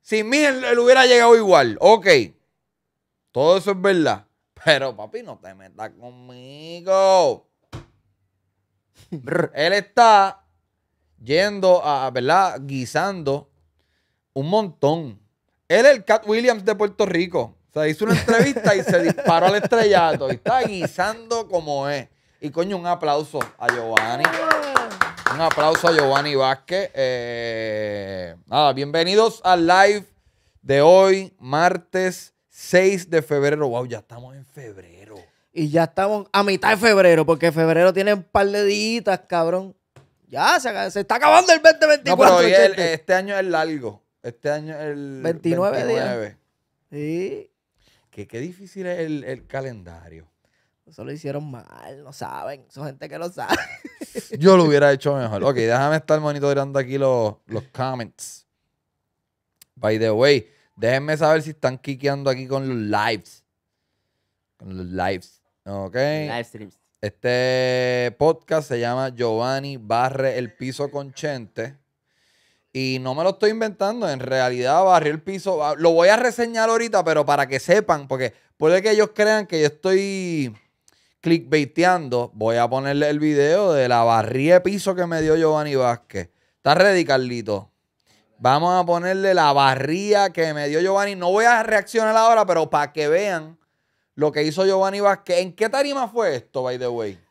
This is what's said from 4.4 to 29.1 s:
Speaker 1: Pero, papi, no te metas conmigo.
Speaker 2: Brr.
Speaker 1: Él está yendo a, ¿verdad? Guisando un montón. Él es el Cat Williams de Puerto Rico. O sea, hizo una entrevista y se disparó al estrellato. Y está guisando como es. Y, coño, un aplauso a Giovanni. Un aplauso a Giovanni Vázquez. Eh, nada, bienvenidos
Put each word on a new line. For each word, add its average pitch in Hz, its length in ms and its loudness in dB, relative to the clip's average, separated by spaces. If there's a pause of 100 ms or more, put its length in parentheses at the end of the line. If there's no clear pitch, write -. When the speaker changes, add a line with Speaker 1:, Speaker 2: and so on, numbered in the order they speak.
Speaker 1:
Pero, 135 320 0
papi, 110 260 -16
no 139 160 -18
te 95 160 -20
metas 95 360 -18 (100)
conmigo. 147 1500 0 (1600)
Speaker 2:
Brr. 151 440 -6
Speaker 1:
Él 170 200 -2
está 202 680 2 (800)
yendo 185 600 0
a, 135 260 -2
¿verdad? 147 520 0
Guisando 143 880 -6 (840)
un 139 160 -6
montón. 160 720 -2 (480)
Él 180 160 4
es 285 80 8
el 226 120 0
Cat 214 220 0
Williams 220 380 0
de 214 100 0
Puerto 202 300 -2
Rico. 170 540 -4 (100)
O - 60 -20
sea, 151 120 -2
hizo 156 200 -2
una 185 120 2
entrevista 233 560 2
y 185 80 -2
se 180 200 0
disparó 175 440 2
al 196 100 2
estrellato. 185 760 2
Y 120 40 -6
está 240 260 -2
guisando 226 840 -6
como 151 440 -4
es. 139 180 -8 (320)
Y, 151 100 -10
coño, 185 260 -4
un 175 100 -8
aplauso 151 540 -2 (180)
a 113 140 -6
Giovanni. 113 520 -4 (1120)
Un 143 60 -6
aplauso 160 480 0
a 170 40 2
Giovanni 143 420 0
Vázquez. 135 600 -4
Eh, 110 1400 -6 (100)
nada, 139 260 0
bienvenidos 170 720 -2